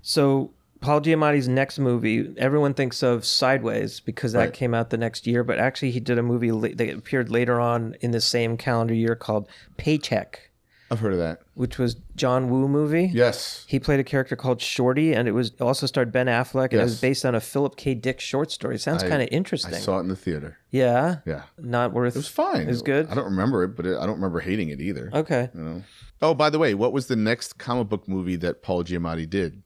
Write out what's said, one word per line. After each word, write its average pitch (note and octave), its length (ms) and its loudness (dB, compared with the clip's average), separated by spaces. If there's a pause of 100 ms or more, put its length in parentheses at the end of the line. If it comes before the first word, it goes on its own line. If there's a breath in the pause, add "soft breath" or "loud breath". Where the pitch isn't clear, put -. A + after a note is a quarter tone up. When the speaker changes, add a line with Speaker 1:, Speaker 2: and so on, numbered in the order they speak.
Speaker 1:
So C3+ 500 2 (280)
Paul D3 220 2
Giamatti's D3+ 480 4
next C3+ 300 0
movie, A#2 580 2
everyone C#3 360 2
thinks B2+ 300 -2
of A#2+ 220 2
Sideways A2+ 760 0
because A2+ 340 -4
that A#2+ 60 4
Speaker 2:
Right. A2+ 140 2
Speaker 1:
came A#2+ 200 -2
out A2+ 180 0
the A2+ 60 -2
next A#2 300 -4
year, A#2+ 160 2
but - 140 -2
actually C3 340 0
he B2 80 -2
did A#2+ 180 0
a A#2 60 2
movie A#2+ 280 2
la-, A2 240 0
that A#2 140 -2
appeared A2 400 -4
later A#2+ 300 2
on A#2 400 0
in A#2+ 120 -2
the A2+ 100 0
same A#2 340 0
calendar A#2 380 0
year A2+ 220 2
called G#2+ 320 -2 (280 loud breath)
Paycheck. - 680 -2 (460 soft breath)
Speaker 2:
I've A2+ 100 -2
heard G#2+ 120 0
of F2+ 80 2
that. E2 220 -2 (140)
Speaker 1:
Which B2 220 -4
was A#2+ 200 0 (180)
John B2+ 340 2
Woo C3 200 2
movie. D3+ 440 2
Speaker 2:
Yes. A#2 540 0
Speaker 1:
He C#3 100 0
played C#3 220 2
a C3+ 60 0
character C3 320 -2
called B2+ 240 0
Shorty, C3+ 500 2
and A#2+ 160 2
it G2+ 60 2
was A2+ 260 0
also B2+ 260 0
starred A#2+ 280 0
Ben B2+ 140 2
Affleck, B2+ 440 0
and A#2 80 2
it G2 40 4
was A#2+ 100 2
Speaker 2:
Yes. A2 80 -6
Speaker 1:
based C3+ 240 0
on B2 100 2
a A2 60 0
Philip C#3 340 -2
K C3+ 180 -2
Dick B2+ 280 -4
short C#3+ 300 -2
story. - 280 -4
Sounds E3 240 -2
Speaker 2:
I, F#3 60 0
Speaker 1:
kinda C#3+ 240 2
interesting. E3 420 -2
Speaker 2:
I E2+ 40 -6
saw F#2+ 180 0
it F#2+ 40 -2
in E2+ 60 -4
the F#2 80 -2
theater. D2+ 440 -6 (120)
Speaker 1:
Yeah? C3 540 2
Speaker 2:
Yeah. D2 160 -6 (180)
Speaker 1:
Not A#2+ 320 0
worth B2 240 0
Speaker 2:
It C3+ 40 -2
was D3 100 -8
fine. E4 320 0
Speaker 1:
It B2+ 60 -4
was A#2+ 160 -2
good? C#3+ 260 0
Speaker 2:
I G#2 60 -4
don't G#2+ 100 -2
remember G2 400 2
it, G2+ 100 -8
but E2+ 100 -6
it, F#2 120 0
I D#2 80 -4
don't G#2 100 -2
remember F2 240 -2
hating F#2 300 -2
it C#2 100 -8
either. D#2 340 -6
Speaker 1:
Okay. C#3 400 0
Speaker 2:
You E2 80 -12
know? E2 220 -8 (380 loud breath)
Oh, D#3+ 120 4
by D3+ 160 4
the D3+ 100 0
way, C#3 140 4
what G#2+ 200 2
was C3 140 -2
the B2 100 0
next A2 400 0
comic A#2+ 320 -2
book G#2 180 -4
movie F#2 300 -2
that F2 260 -4
Paul F2 220 -2
Giamatti E2 440 -4
did F#2 360 -4